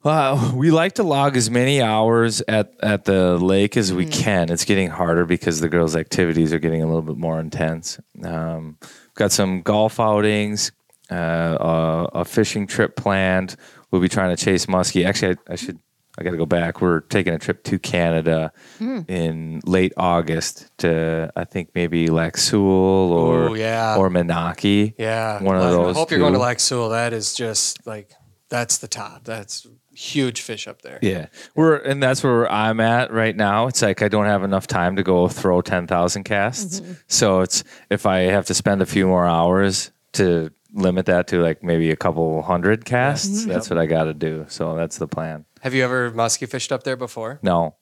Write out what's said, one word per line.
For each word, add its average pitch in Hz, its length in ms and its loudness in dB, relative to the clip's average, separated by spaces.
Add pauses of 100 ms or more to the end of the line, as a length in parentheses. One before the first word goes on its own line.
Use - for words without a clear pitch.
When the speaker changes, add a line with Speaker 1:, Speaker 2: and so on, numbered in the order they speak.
Speaker 1:
Uh, 139 520 2
we 147 160 4
like 160 220 4
to 226 100 0
log 139 320 2
as 113 160 2
many 131 300 2
hours 113 680 2
at, 107 340 0
at 104 220 0
the 92 340 4
lake 95 380 2
as 98 180 2
we 90 120 0
Speaker 2:
Mm. 78 80 -8
Speaker 1:
can. 90 360 0
It's 85 140 -2
getting 95 260 0
harder 85 360 0
because 82 340 -2
the 82 80 0
girls' 80 280 2
activities 82 580 0
are 82 60 -2
getting 80 220 0
a 80 40 0
little 80 160 0
bit 78 160 -8
more 82 220 -4
intense. 80 600 -6 (240)
Um, 80 580 -8
we've - 340 -20
got 104 180 0
some 92 280 0
golf 107 380 0
outings, 104 720 0 (400)
uh, 90 40 -6 (440)
a, 82 600 0
a 87 60 -2
fishing 107 400 -2
trip - 300 -2
planned. 92 640 0 (340)
We'll 92 100 2
be 90 60 2
trying 92 260 0
to 85 80 -4
chase 92 260 0
muskie. 92 380 0
Actually, 92 300 0 (140)
I, - 40 -8
I - 40 -6
should, 85 220 -12 (380)
I - 60 -12
gotta 85 140 -4
go 80 80 0
back. 85 360 0
We're 87 200 2
taking 90 320 -2
a 80 60 -2
trip - 260 -6
to 101 120 -2
Canada 82 760 0 (260)
Speaker 2:
Mm. 220 300 -8
Speaker 1:
in 80 560 -4
late 92 320 2
August 85 800 -2
to, 80 580 0
I 87 80 -6
think, 90 320 -8
maybe 85 320 0
Lac 82 300 0
Seul - 240 2 (500)
or, 82 380 4
Speaker 3:
Ooh, 110 60 -2
yeah. 110 420 0
Speaker 1:
or 95 120 2
Menaki. 90 880 0
Speaker 3:
Yeah. 110 460 -4
Speaker 1:
One 95 140 2
of 92 60 4
Speaker 3:
Well, 87 200 4
Speaker 1:
those 90 140 0
Speaker 3:
I - 20 2
hope 160 120 0
you're 156 100 2
going 143 120 4
to 131 60 2
Speaker 1:
two. 123 40 2
Speaker 3:
Lac 120 180 -2
Seul. 120 280 0
That 117 220 -2
is 110 220 -6
just, - 520 -4
like, 107 260 -14 (360)
that's 120 300 -2
the 123 100 -12
top. - 380 -12
That's 110 420 -12 (280)
huge 127 460 -2
fish 107 260 -12
up 90 140 -18
there. - 200 -18
Speaker 1:
Yeah. 92 240 -2 (300)
We're, 160 200 4
and 139 260 -4
that's 131 220 0
where 120 260 2
I'm 110 300 0
at 117 320 2
right 113 240 0
now. 104 320 0
It's 127 140 -2
like, 101 200 0
I 107 60 2
don't 104 200 0
have 101 180 0
enough 98 200 -2
time 90 300 0
to 98 80 0
go 90 240 4
throw 90 340 0
ten 87 260 -2
thousand 87 360 0
casts. 127 560 -4
Speaker 2:
Mm-hmm. 185 140 -14 (140)
Speaker 1:
So 95 340 2
it's, - 240 -2 (240)
if 101 160 -2
I 95 140 2
have 92 260 2
to - 80 -4
spend 98 280 0
a 90 40 4
few 95 220 2
more 90 180 4
hours 90 640 2 (220)
to 85 380 2 (220)
limit 92 340 0
that 90 200 2
to, 90 140 0
like, 82 220 0
maybe 82 280 2
a 78 60 -2
couple 80 460 -2
hundred 95 420 0
casts, 139 440 0
Speaker 3:
Yes. 214 160 -4
Speaker 1:
that's 90 240 -4
Speaker 3:
Yep. 87 60 -4
Speaker 1:
what 82 80 2
I 80 40 0
gotta 80 260 0
do. 78 340 -6
So 80 300 -6
that's 82 220 -6
the 78 80 -6
plan. 80 360 -8 (180)
Speaker 3:
Have 131 120 -6
you 131 100 0
ever 123 280 -2
musky 113 340 -2
fished 123 260 -8
up 131 120 -4
there 131 120 -4
before? 123 480 -10
Speaker 1:
No. 85 380 0